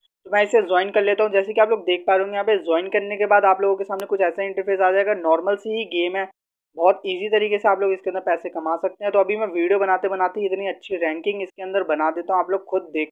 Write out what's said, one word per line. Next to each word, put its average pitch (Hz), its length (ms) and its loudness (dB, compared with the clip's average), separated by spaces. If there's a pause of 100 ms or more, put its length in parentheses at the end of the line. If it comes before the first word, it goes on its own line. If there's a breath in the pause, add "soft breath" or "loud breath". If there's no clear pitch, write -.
(260)
तो 175 60 -14
मैं 208 120 4
इसे 208 180 4
ज्वाइन 185 300 0
कर 202 120 2
लेता 202 200 2
हूँ। 214 80 0
जैसे 196 220 0
कि 220 80 4
आप 214 80 4
लोग 214 120 0
देख 180 260 -2
पा 190 60 2
रहे 190 100 2
होंगे, 202 100 -6
यहाँ 202 120 -4
पे 214 140 2
ज्वाइन 165 300 0
करने 202 280 -2
के 208 80 0
बाद 202 200 4
आप 190 160 4
लोगों 196 140 2
के 190 80 -6
सामने 196 220 -8
कुछ 196 160 -2
ऐसा 190 220 0
interface 190 360 -2
आ 185 120 4
जाएगा। 196 240 2
Normal 170 400 2
सी 220 220 -6
ही 226 100 -4
game 175 280 -2
है, 190 120 -4 (500)
बहुत 190 280 4
easy 190 240 -4
तरीके 208 280 2
से 208 120 2
आप 196 120 2
लोग 196 120 2
इसके 185 160 -6
अंदर 180 120 -4
पैसे 170 280 -2
कमा 160 280 -4
सकते 185 280 -6
हैं। 202 80 -2
तो 202 60 4
अभी 190 180 0
मैं 220 120 -2
video 175 300 0
बनाते 190 280 0
बनाते 185 320 -2
ही 202 60 -2
इतनी 190 240 -4
अच्छी 180 280 -8
ranking 170 440 -4
इसके 185 220 -12
अंदर 190 220 -2
बना 156 260 0
देता 175 220 -6
हूँ, 180 80 2
आप 175 100 -6
लोग 190 140 -2
खुद 180 280 -4
देख 156 180 -4